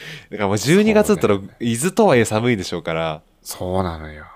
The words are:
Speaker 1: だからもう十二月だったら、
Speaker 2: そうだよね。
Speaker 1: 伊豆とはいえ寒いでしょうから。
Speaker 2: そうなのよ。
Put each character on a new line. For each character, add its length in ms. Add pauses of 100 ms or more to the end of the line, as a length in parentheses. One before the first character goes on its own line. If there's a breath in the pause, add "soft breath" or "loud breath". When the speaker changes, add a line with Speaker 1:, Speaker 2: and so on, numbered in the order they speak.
(320 loud breath)
Speaker 1:
だ 40
か 60
ら 60
も 60
う 40
十 240
二 100
月 160
だ 60
っ 40
た 100
ら、 80
Speaker 2:
そ 40
う 60
だ 60
よ 80
ね。 120
Speaker 1:
伊 60
豆 140
と 140
は 100
い 20
え 60
寒 260
い 60
で 80
し 100
ょ 40
う 40
か 100
ら。 300 (200)
Speaker 2:
そ 380
う 40
な 140
の 140
よ。 120 (120)